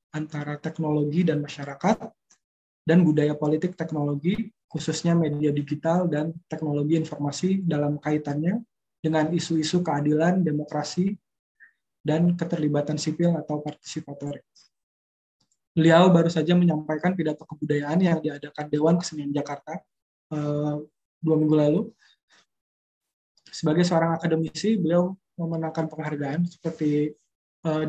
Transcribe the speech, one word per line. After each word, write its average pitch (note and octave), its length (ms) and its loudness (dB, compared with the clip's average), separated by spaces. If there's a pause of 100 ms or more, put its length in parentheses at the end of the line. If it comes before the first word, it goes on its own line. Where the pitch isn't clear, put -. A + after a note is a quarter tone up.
(120)
antara D3 480 -8
teknologi D3+ 640 0
dan D3+ 160 0
masyarakat, C#3+ 560 -2 (880)
dan E3 160 6
budaya D3+ 320 4
politik D#3 400 -2
teknologi, D#3+ 800 -4 (160)
khususnya E3+ 480 -2
media D3+ 360 0
digital D3+ 560 -2
dan D#3 240 -2 (120)
teknologi D#3 560 -2
informasi D#3 640 -2
dalam D3 320 0
kaitannya D3+ 640 -2 (400)
dengan D#3 320 0
isu-isu E3+ 480 0
keadilan, D#3+ 640 2
demokrasi, D3+ 720 -2 (880)
dan F3 320 2
keterlibatan D3+ 640 -2
sipil E3+ 320 0
atau D3+ 320 -4
partisipatorik. C#3+ 800 -12 (1300)
Beliau E3 380 8
baru E3+ 180 6
saja E3 240 2
menyampaikan D#3+ 640 2
pidato D#3 300 -4
kebudayaan D3 500 -2
yang F3 240 4
diadakan D3 480 -8
Dewan D#3 300 4
Kesenian C#3+ 340 -6
Jakarta, D3 460 -8 (500)
eh, D3 460 -2 (420)
dua D#3+ 220 2
minggu D#3 160 4
lalu. D3+ 240 4 (1700)
Sebagai D#3+ 320 0
seorang E3 320 2
akademisi, E3 640 -2
beliau F3 380 2 (180)
memenangkan D#3+ 560 -4
penghargaan D3+ 560 -4
seperti, D3+ 640 -2 (540)
eh, D#3 240 -2